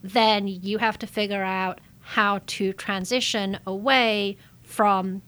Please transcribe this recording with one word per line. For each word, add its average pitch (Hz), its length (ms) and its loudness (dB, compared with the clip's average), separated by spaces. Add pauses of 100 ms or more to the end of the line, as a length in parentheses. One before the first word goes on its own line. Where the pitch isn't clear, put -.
then 208 420 2
you 196 320 -4
have 220 220 0
to 220 80 -8
figure 202 340 -2
out 190 380 -2 (220)
how 202 440 2
to 190 260 -2
transition 196 920 -2
away 208 720 2 (260)
from 190 640 2